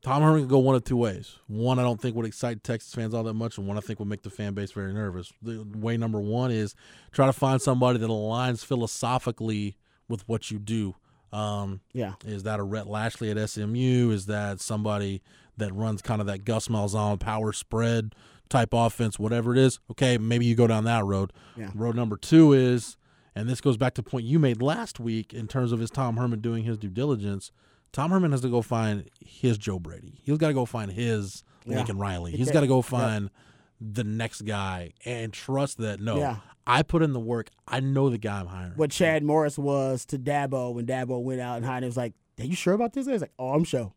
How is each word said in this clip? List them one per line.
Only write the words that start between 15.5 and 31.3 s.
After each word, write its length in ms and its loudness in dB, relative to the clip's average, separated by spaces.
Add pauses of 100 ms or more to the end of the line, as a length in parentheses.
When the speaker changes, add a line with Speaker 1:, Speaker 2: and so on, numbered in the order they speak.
Speaker 1:
that 160 -4
runs 280 -4
kind 200 -2
of 60 -2
that 180 -6
Gus 220 0
Malzahn 520 0
power 320 -2
spread 640 -2 (340)
type 220 2
offense, 480 2
whatever 320 0
it 60 4
is? 220 4 (120)
Okay, 260 2
maybe 280 2
you 100 4
go 120 6
down 180 4
that 180 2
road. 300 0 (240)
Speaker 2:
Yeah. 180 -10
Speaker 1:
Road 220 -2
number 180 -2
two 380 10
is, 420 4 (400)
and 140 -2
this 100 -2
goes 160 4
back 200 0
to 60 -4
a 20 -6
point 220 -6
you 140 4
made 220 4
last 400 -2
week 320 -4
in 140 -8
terms 260 0
of, 80 0
is 100 -4
Tom 240 -2
Herman 240 0
doing 240 -2
his 140 -2
due 120 -8
diligence? 640 -2 (400)
Tom 200 -2
Herman 200 4
has 100 2
to 80 0
go 120 2
find 480 -2 (100)
his 380 0
Joe 220 -4
Brady. 440 -14
He's 140 2
gotta 160 4
go 120 2
find 260 -6
his 520 -2 (220)